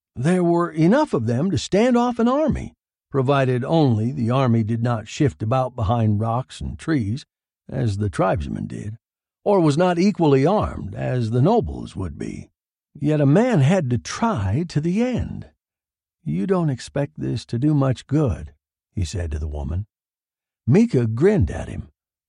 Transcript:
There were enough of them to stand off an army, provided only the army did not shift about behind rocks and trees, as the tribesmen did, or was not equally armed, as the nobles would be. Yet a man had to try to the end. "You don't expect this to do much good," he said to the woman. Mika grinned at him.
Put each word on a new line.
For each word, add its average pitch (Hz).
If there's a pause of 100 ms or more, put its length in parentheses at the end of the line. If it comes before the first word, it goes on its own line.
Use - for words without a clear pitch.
(140)
There 175
were 170
enough 190
of 123
them 123
to 156
stand 240
off 240
an 226
army, 247 (360)
provided 131
only 131
the 117
army 120
did 117
not 120
shift -
about 127
behind 110
rocks 113
and 67
trees, 127 (440)
as 120
the 104
tribesmen 76
did, 104 (460)
or 202
was 151
not 180
equally 160
armed, 156
as 127
the 123
nobles 131
would 90
be. 53 (440)
Yet 151
a 143
man 202
had 147
to 123
try 127
to 151
the 175
end. 240 (720)
"You 170
don't 180
expect 143
this 131
to 120
do 151
much 135
good," 95 (360)
he -
said 85
to 76
the 78
woman. 76 (800)
Mika 139
grinned 131
at -
him. - (380)